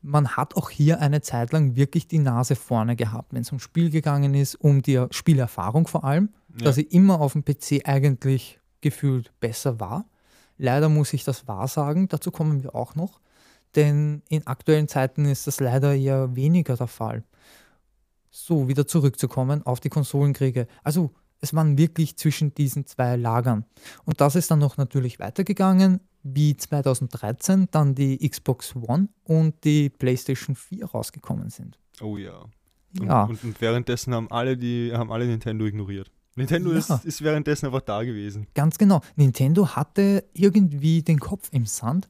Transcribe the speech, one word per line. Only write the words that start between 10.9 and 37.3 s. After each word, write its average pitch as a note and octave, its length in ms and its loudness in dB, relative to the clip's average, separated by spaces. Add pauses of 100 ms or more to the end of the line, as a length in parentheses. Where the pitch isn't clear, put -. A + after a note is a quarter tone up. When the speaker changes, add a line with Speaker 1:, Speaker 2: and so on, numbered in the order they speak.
Speaker 1:
ich C#3 120 -4
das B2+ 240 -6
wahr G2+ 180 -6
sagen, D#3 420 0
dazu E3 220 -4
kommen D3+ 320 -2
wir C3+ 120 -12
auch A#2+ 200 -8
noch, E3+ 260 -8 (540)
denn D3 540 2
in D#3 180 -4
aktuellen D3+ 420 0
Zeiten C3+ 360 -2
ist C#3+ 220 -2
das C#3+ 120 -6
leider C3+ 360 2
eher C3+ 420 0
weniger D3 400 2
der B2 100 -4
Fall. A#2 380 -8 (1040)
So, D3 380 -2
wieder C3+ 180 0
zurückzukommen C#3 800 0
auf B2 160 -2
die - 80 -6
Konsolenkriege. C3+ 800 -2 (160)
Also, D#3 300 -2 (260)
es - 120 -8
waren D3+ 240 2
wirklich D#3+ 400 0
zwischen D3 380 -2
diesen C#3 320 -2
zwei B2 300 -2
Lagern. A#2 500 0 (380)
Und - 160 -2
das C#3+ 160 4
ist E3+ 140 0
dann D#3 80 4
noch D3 200 2
natürlich B2+ 400 -2
weitergegangen, F#3+ 840 2 (220)
wie C#3+ 340 2
zweitausenddreizehn C#3 1120 0
dann C#3+ 240 4
die C3+ 340 -2
Xbox - 460 -4
One C3 340 -2 (140)
und D#3+ 400 0
die D3+ 280 2
PlayStation C3 680 -4
vier G#3 300 -14
rausgekommen - 640 -8
sind. - 280 -18 (220)
Speaker 2:
Oh G#2+ 160 -8
ja. F#2 240 -14 (580)
Und, F#3+ 80 -4
Speaker 1:
Ja. B2+ 180 4
Speaker 2:
und, A2 200 -6
und A2+ 160 -8
währenddessen A#2+ 540 -2
haben A2+ 160 -6
alle B2+ 260 -4
die, A#2+ 360 -4
haben A#2 200 -4
alle A#2 140 -4
Nintendo A2 400 -4
ignoriert. G2+ 440 -8 (240)
Nintendo E3+ 380 -2
Speaker 1:
Ja. E3 60 2
Speaker 2:
ist, D3 260 -2
ist D#3 180 -8
währenddessen D3 440 -2